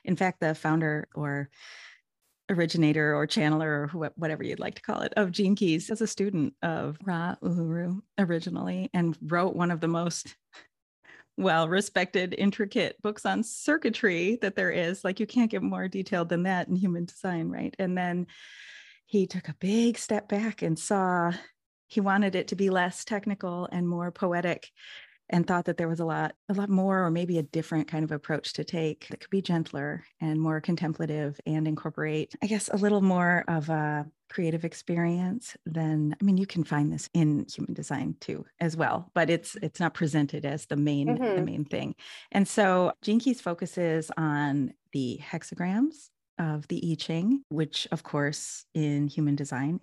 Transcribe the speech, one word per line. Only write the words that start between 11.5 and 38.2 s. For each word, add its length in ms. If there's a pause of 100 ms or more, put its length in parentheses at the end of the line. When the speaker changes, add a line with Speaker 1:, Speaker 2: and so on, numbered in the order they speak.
Speaker 1:
intricate 680
books 220
on 180
circuitry 1000
that 140
there 140
is. 340
Like, 160
you 60
can't 240
get 120
more 260
detailed 420
than 140
that 240
in 80
human 280
design, 440
right? 300
And 180
then 300 (800)
he 200
took 220
a 120
big 380
step 300
back 340
and 160
saw 540 (540)
he 140
wanted 360
it 120
to 80
be 140
less 340
technical 680
and 160
more 240
poetic, 560 (640)
and 140
thought 180
that 120
there 120
was 120
a 40
lot, 300 (140)
a 60
lot 140
more, 360
or 60
maybe 280
a 40
different 460
kind 160
of 80
approach 400
to 120
take 440
that 120
could 100
be 100
gentler 640 (160)
and 200
more 200
contemplative 840
and 200
incorporate, 760
I 40
guess, 220
a 80
little 240
more 460
of 220
a 380 (220)
creative 360
experience 920 (100)
than, 540
I 40
mean, 120
you 100
can 180
find 280
this 220
in 380
human 220
design 460